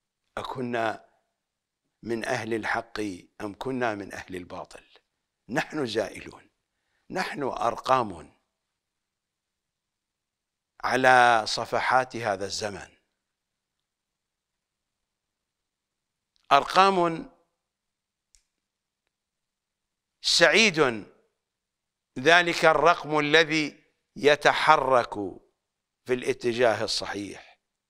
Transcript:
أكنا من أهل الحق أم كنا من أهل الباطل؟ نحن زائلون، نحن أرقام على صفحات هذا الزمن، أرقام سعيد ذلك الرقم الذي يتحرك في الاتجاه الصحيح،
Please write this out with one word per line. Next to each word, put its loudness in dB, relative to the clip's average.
أكنا -6
من -4
أهل -4
الحق -6
أم -10
كنا -4
من -12
أهل -12
الباطل؟ -16
نحن -6
زائلون، -8
نحن -6
أرقام -4
على 4
صفحات -2
هذا -4
الزمن، -10
أرقام 2
سعيد 4
ذلك 4
الرقم 2
الذي 0
يتحرك 2
في -2
الاتجاه 0
الصحيح، -8